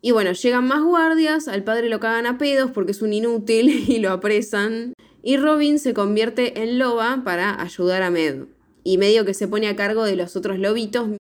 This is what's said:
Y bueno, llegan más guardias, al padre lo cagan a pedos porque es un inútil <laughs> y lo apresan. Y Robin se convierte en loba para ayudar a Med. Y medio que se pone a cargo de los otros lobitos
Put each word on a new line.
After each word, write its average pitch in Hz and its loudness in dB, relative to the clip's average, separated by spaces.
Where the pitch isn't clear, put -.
Y 240 2
bueno, 202 2
llegan 247 0
más 285 2
guardias, 320 2
al 196 -4
padre 226 -2
lo 220 -2
cagan 226 -2
a 247 -4
pedos 269 2
porque 202 -4
es 202 -6
un 214 -2
inútil 226 2
<laughs> 247 0
y 233 2
lo 196 0
apresan. 208 -2
Y 269 2
Robin 294 4
se 269 0
convierte 220 0
en 240 0
loba 240 0
para 185 -2
ayudar 180 -2
a 180 0
Med. 151 -2
Y 185 0
medio 202 4
que 196 -2
se 202 -4
pone 208 -2
a 208 -4
cargo 214 -2
de 196 0
los 180 -6
otros 190 -4
lobitos 220 -2